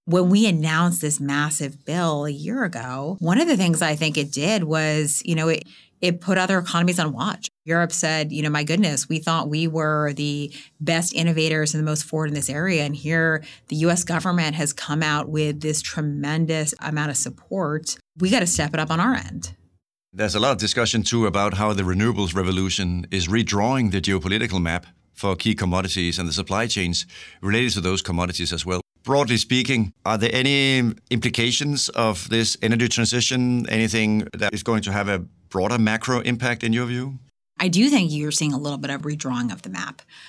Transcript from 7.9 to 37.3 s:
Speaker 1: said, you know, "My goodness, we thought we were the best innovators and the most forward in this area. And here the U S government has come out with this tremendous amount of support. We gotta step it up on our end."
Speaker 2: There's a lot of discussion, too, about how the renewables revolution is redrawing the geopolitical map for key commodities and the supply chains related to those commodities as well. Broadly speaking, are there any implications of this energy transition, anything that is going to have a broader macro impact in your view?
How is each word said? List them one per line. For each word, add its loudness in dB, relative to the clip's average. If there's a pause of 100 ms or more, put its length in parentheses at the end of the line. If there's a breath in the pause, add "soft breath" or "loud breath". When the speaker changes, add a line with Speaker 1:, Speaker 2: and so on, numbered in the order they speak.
Speaker 1:
said, 0
you -4
know, 0
"My 0
goodness, 2
we -2
thought 0
we 0
were 0
the -4 (280 loud breath)
best 0
innovators 2
and 0
the 0
most -2
forward -2
in -2
this -2
area. 0
And -2
here 0 (240 loud breath)
the -6
U 4
S 2
government 0
has -2
come -2
out 0
with -2
this -2
tremendous -2
amount -2
of -4
support. -4 (220)
We 2
gotta 2
step 0
it -2
up -2
on 2
our 4
end." -8 (560)
Speaker 2:
There's 0
a 2
lot 4
of 2
discussion, 0
too, 2
about 2
how 2
the 0
renewables 0
revolution 0
is -2
redrawing 2
the 0
geopolitical 0
map -2 (260)
for -2
key -2
commodities -2
and -4
the -4
supply -2
chains -2 (360 loud breath)
related 0
to -2
those 0
commodities -4
as -6
well. -2 (220)
Broadly 2
speaking, 0 (120)
are 2
there 2
any 2 (160)
implications 0
of 0
this 0
energy 2
transition, 0
anything 2
that -2
is -6
going 0
to -4
have 0
a 0 (300)
broader 0
macro 2
impact -2
in 2
your 0
view? -6 (420)